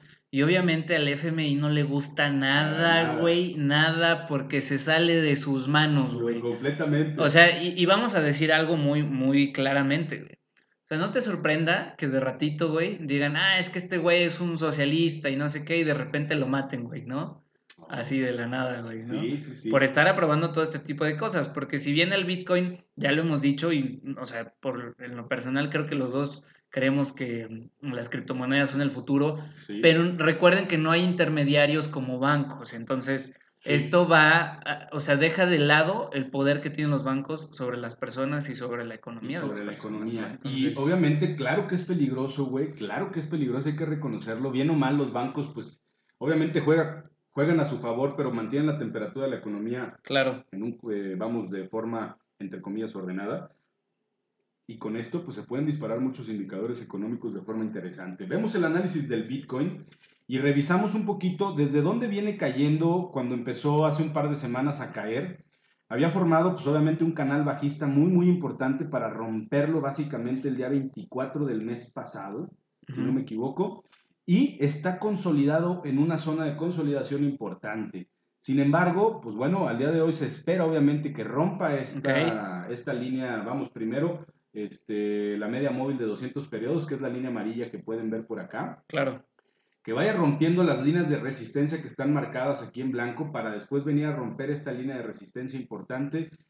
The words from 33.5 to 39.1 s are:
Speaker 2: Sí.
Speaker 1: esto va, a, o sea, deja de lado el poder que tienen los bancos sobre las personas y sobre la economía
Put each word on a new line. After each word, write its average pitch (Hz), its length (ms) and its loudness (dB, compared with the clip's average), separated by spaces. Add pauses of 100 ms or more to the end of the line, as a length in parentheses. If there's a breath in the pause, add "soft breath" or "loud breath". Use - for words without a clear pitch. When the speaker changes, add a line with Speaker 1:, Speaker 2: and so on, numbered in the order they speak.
Speaker 2:
Sí. 147 100 0
Speaker 1:
esto 160 340 4
va, 160 580 6
a, - 260 -8
o 151 100 -6
sea, 143 160 4
deja 170 280 4
de 175 140 4
lado 156 540 4
el 135 180 -4
poder 143 300 2
que 151 100 -6
tienen 151 200 0
los 135 120 2
bancos 139 480 -4
sobre 123 260 -6
las 117 180 -8
personas 135 540 -4
y 120 60 -8
sobre 120 300 -6
la 113 100 -10
economía 117 440 -8